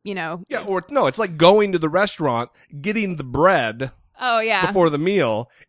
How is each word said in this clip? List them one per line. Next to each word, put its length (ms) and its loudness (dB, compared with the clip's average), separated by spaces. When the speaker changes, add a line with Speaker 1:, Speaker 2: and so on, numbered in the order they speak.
Speaker 1:
you 120 -8
know. 340 -8
Speaker 2:
Yeah, 120 -6
Speaker 1:
It's 80 -10
Speaker 2:
or 220 -2
no, 160 2
it's 120 -2
like 200 -4
going 340 6
to 60 0
the 100 -2
restaurant, 640 -2
getting 340 -4
the 80 -8
bread 680 0
Speaker 1:
Oh, 200 0
yeah. 260 0
Speaker 2:
before 240 4
the 80 -2
meal, 500 0